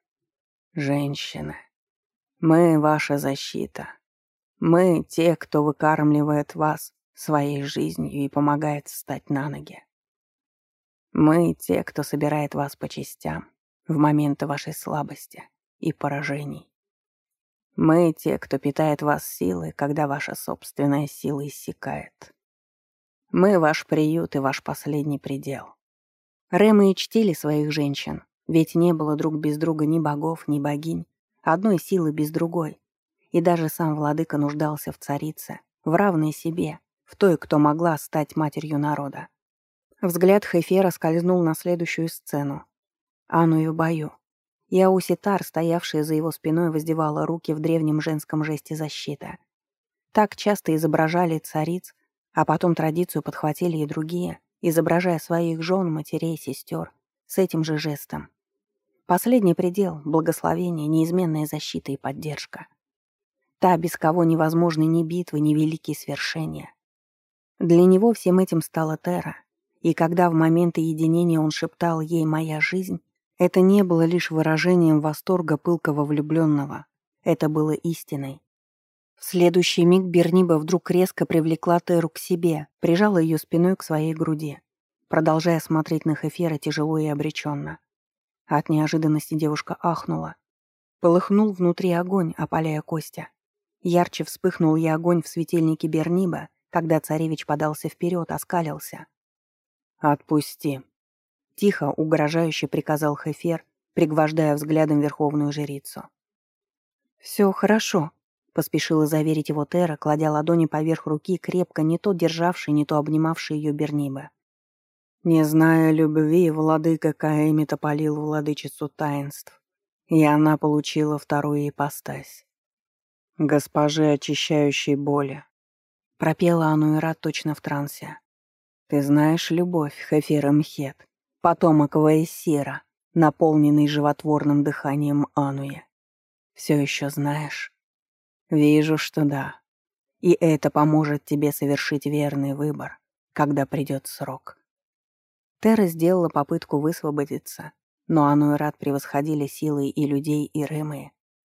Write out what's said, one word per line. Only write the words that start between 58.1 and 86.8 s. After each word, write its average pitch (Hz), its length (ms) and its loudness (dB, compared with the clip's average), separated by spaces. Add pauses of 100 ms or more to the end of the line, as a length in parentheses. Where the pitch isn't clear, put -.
Последний 190 480 4
предел — 180 500 -2
благословение, 160 840 0
неизменная 160 600 0
защита 151 460 -8
и 135 40 -6
поддержка. 143 720 -10 (920)
Та, 180 200 4
без 165 180 -4
кого 165 280 2
невозможны 160 600 2
ни 165 180 2
битвы, 165 380 -4
ни 151 140 2
великие 156 420 -2
свершения. 151 800 -10 (840)
Для 170 260 6
него 185 280 6
всем 185 260 2
этим 180 220 2
стала 156 420 -4
Тера, 170 340 -6 (440)
и 165 140 2
когда 175 340 2
в 165 60 0
моменты 165 480 4
единения 160 580 2
он 156 100 0
шептал 165 520 -2
ей 160 240 0
«моя 156 340 -2
жизнь», 185 400 -4 (360)
это 180 240 4
не 196 220 8
было 170 220 2
лишь 170 260 0
выражением 160 720 2
восторга 160 560 -2
пылкого 156 480 0
влюбленного. 147 840 0 (360)
Это 160 260 0
было 156 220 0
истиной. 147 720 -6 (720)
В - 80 -20
следующий 175 600 2
миг 180 200 6
Берниба 170 540 4
вдруг 160 320 -2
резко 180 340 0
привлекла 165 560 2
Теру 170 280 0
к - 100 -20
себе, 170 500 -2 (120)
прижала 190 380 4
ее 160 200 2
спиной 175 360 0
к - 80 -8
своей 156 300 -2
груди, 156 480 -6 (480)
продолжая 160 520 2
смотреть 160 440 -2
на 156 100 0
Хефера 156 440 -4
тяжело 156 400 -2